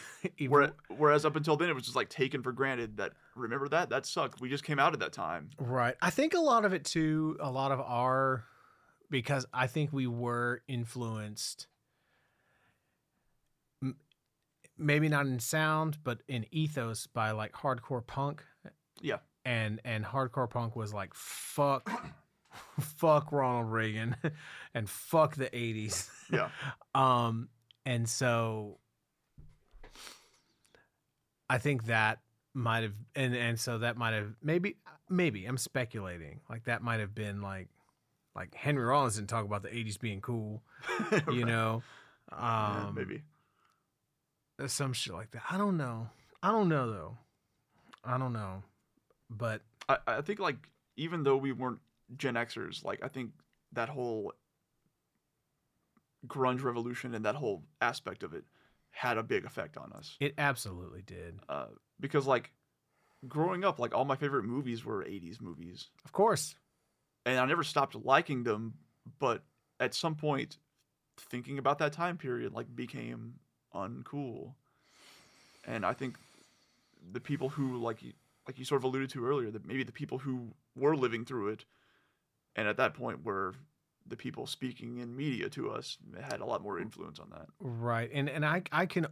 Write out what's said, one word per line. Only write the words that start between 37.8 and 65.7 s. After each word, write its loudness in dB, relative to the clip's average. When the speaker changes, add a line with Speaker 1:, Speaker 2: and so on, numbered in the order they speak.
Speaker 1:
like, -12
Henry 2
Rollins 4
didn't -4
talk 0
about -2
the -8
eighties -4
being -4
cool, -4
Speaker 2:
<laughs> -2
Speaker 1:
you 8
Speaker 2:
Right. 2
Speaker 1:
know? 2
Speaker 2:
Yeah, 0
Speaker 1:
Um, -4
Speaker 2:
maybe. -6
Speaker 1:
some 0
shit -4
like -10
that. -12
I 0
don't 4
know. -2
I 4
don't 6
know, 4
though. -8
I 0
don't 0
know. -4
But -2
Speaker 2:
I, 8
I 2
think, -2
like, -2
even -2
though 8
we 2
weren't -2
Gen 0
Xers, -4
like, -4
I -2
think -8
that -2
whole -2
grunge 2
revolution -2
and -2
that 4
whole -2
aspect -2
of -8
it -10
had 0
a 0
big 0
effect -8
on -14
us. -16
Speaker 1:
It 0
absolutely -2
did. -12
Speaker 2:
Uh, -6
because, 0
like, 2
growing 0
up, 2
like, 0
all 4
my 2
favorite 0
movies -4
were -4
eighties -10
movies. -12